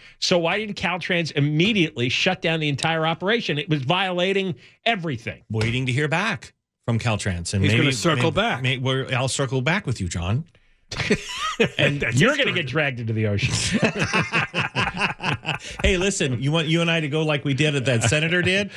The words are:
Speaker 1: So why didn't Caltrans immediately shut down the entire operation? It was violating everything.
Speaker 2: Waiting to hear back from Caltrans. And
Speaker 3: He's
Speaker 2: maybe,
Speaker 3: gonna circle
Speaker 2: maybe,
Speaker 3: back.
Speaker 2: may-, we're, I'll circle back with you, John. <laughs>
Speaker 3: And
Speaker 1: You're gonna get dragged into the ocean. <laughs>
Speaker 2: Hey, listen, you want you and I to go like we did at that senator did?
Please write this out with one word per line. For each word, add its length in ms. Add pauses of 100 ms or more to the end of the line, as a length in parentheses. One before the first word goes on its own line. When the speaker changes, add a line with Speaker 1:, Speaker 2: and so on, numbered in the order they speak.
(180)
Speaker 1:
So 220
why 180
didn't 200
Caltrans 560
immediately 760
shut 320
down 200
the 80
entire 360
operation? 540
It 100
was 140
violating 720 (300)
everything. 680
Speaker 2:
Waiting 360
to 40
hear 160
back 460 (320)
from 140
Caltrans. 540
And 100
Speaker 3:
He's 100
Speaker 2:
maybe, 120
Speaker 3:
gonna 80
circle 380
Speaker 2:
maybe, 40
Speaker 3:
back. 260
Speaker 2:
may-, 160
we're, 360
I'll 160
circle 320
back 240
with 140
you, 80
John. 380 (500)
<laughs> 220 (600)
Speaker 3:
And 260 (100)
Speaker 1:
You're 220
gonna 160
get 140
dragged 340
into 140
the 140
ocean. 260 (260)
<laughs> 100 (1900)
Speaker 2:
Hey, 140
listen, 440
you 100
want 160
you 140
and 80
I 100
to 80
go 160
like 220
we 80
did 220
at 100
that 180
senator 380
did? 360